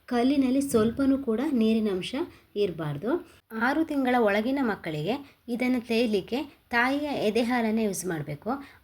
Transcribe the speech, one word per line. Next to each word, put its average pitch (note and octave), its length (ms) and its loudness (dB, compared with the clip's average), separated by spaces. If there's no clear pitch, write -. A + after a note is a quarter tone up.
ಕಲ್ಲಿನಲ್ಲಿ C4 560 2
ಸ್ವಲ್ಪನೂ C4 560 2
ಕೂಡ A3 140 0
ನೀರಿನ A3 400 2
ಅಂಶ F#3 240 -4
ಇರಬಾರ್ದು. E3 540 -2
ಆರು D4+ 180 0
ತಿಂಗಳ C4 300 0
ಒಳಗಿನ A3 320 2
ಮಕ್ಕಳಿಗೆ E3 440 -4
ಇದನ್ನು B3 400 -2
ತೇಯಲಿಕ್ಕೆ A3 520 0
ತಾಯಿಯ C4+ 380 2
ಎದೆ A3 140 2
ಹಾಲನ್ನೇ A3+ 420 0
ಯೂಸ್ F#3+ 220 -4
ಮಾಡಬೇಕು. D3+ 440 -6